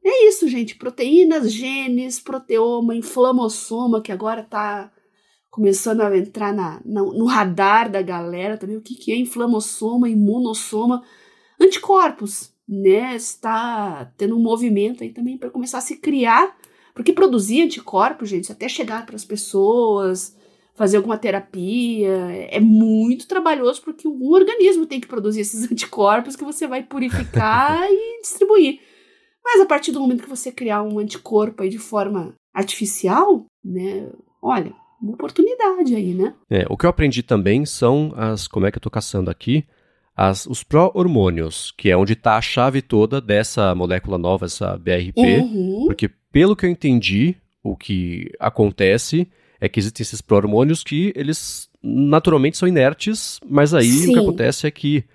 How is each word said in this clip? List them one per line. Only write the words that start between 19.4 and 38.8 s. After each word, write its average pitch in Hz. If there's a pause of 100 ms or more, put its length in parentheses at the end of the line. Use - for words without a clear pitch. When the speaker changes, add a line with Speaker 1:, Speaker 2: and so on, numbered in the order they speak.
Speaker 1:
fazer 208
alguma 220
terapia, 202 (220)
é, 180
é 208
muito 220
trabalhoso, 311
porque -
um 269
organismo 381
tem 269
que -
produzir 214
esses 220
<laughs> 240
anticorpos 226
que 294
você 302
vai 262
purificar 247
Speaker 2:
<laughs> 415
Speaker 1:
e 453
distribuir. 381 (680)
Mas 480
a 381
partir 285
do 277
momento 254
que -
você 254
criar 208
um 214
anticorpo 214
aí 190
de 220
forma 202 (200)
artificial, 214 (180)
né, 190 (340)
olha, 214 (280)
uma 220
oportunidade 370
aí, 185
né? 185 (160)
Speaker 2:
É, 95
o -
que -
eu 170
aprendi 131
também 107
são 147
as, 110
como 95
é 104
que -
eu -